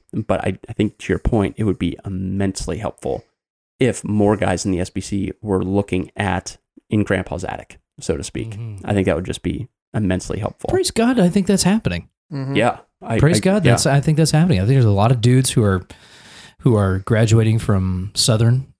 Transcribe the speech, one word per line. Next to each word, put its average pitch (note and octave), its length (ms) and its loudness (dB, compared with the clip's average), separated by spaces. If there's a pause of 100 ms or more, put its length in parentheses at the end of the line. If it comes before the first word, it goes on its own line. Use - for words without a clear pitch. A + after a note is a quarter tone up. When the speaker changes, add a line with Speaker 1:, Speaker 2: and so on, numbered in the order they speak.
(120)
Speaker 1:
But G#2 320 -4
I, F#2+ 140 -4 (100)
I A#2 60 -12
think - 240 -2
to - 140 -6
your F2 60 0
point, - 400 0
it A2 60 -4
would G2 140 -2
be E2+ 260 -4
immensely F#2+ 760 -6
helpful - 460 -8 (560)
if B2 240 0
more G#2 320 2
guys F#2+ 280 -2
in G2+ 60 -2
the F2+ 100 0
S F#2 100 -6
B F#2+ 100 -8
C G2 320 -6 (100)
were F#2+ 220 -2
looking F#2+ 500 -2
at F#2 440 -4 (320)
in G#2+ 120 2
Grandpa's F#2+ 400 -4
attic, - 360 -12 (220)
so D#2+ 180 -4
to C#2 40 -8
speak. A2+ 280 -10
Speaker 2:
Mm-hmm. G#2+ 340 -12
Speaker 1:
I G#2 80 -4
think F#2+ 140 2
that E2 100 2
would - 80 -4
just - 180 -8
be - 260 -6 (260)
immensely F#2 440 -2
helpful. - 300 -8
Speaker 2:
Praise F#4 220 0
God, A#3+ 280 2
I F3+ 120 4
think G3 160 0
that's G3 160 2
happening. F3 480 -2 (200)
Speaker 3:
Mm-hmm. C#3 240 -6
Speaker 1:
Yeah. A2+ 260 2 (200)
I, A2+ 180 -2
Speaker 2:
Praise D3+ 200 4
Speaker 1:
I, - 20 0
Speaker 2:
God, F#3+ 240 2
Speaker 1:
yeah. - 80 6
Speaker 2:
that's, - 140 2
I C#3 140 4
think D3+ 180 2
that's D#3+ 140 4
happening. D#3 260 4
I F#2 40 2
think A#2+ 120 2
there's C3 100 4
a G#2+ 60 6
lot G2+ 200 4
of A#2+ 120 0
dudes B2+ 280 4
who A#2 140 2
are, F#2+ 200 2 (760)
who A#2+ 160 4
are F#2+ 240 2
graduating A2 600 2
from F#2 540 -2
Southern A#2+ 640 0